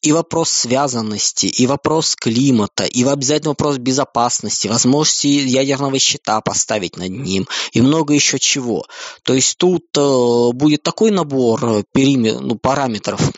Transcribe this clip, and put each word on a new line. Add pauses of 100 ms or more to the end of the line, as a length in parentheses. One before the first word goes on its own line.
И
вопрос
связанности,
и
вопрос
климата,
и
в-,
обязательно
вопрос
безопасности,
возможности
ядерного
щита
поставить
над
ним, (260)
и
много
ещё
чего. (380)
То
есть
тут, (120)
э,
будет
такой
набор,
э, (100)
периме-,
ну,
параметров. (160)